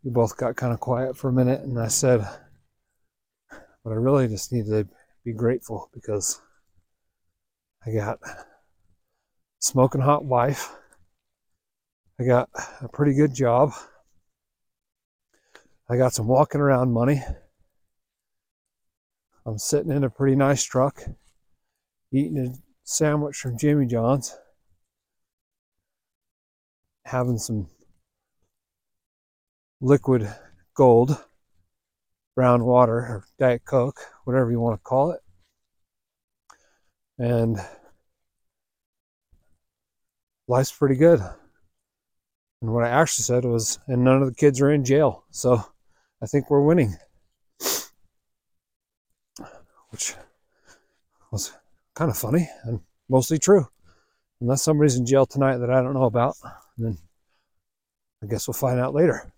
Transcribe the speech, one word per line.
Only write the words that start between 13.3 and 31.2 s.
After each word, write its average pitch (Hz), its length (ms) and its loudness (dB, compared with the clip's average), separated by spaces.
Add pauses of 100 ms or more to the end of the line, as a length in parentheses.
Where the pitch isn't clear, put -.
job, 127 400 2 (2250)
I 120 80 0
got 127 160 2
some 110 140 -4
walking 143 340 2
around 127 320 2
money, 131 300 0 (2250)
I'm 110 120 -8
sitting 151 340 -2
in 139 120 0
a 131 60 0
pretty 135 260 0
nice 139 280 2
truck, 131 380 -2 (1120)
eating 147 260 -2
a 127 160 -4 (300)
sandwich 147 540 -2
from 123 200 -8
Jimmy 147 300 2
John's, 120 500 -2 (2750)
having 123 320 -2
some 107 320 -6 (2000)
liquid 131 480 2 (460)
gold, 127 500 4 (1120)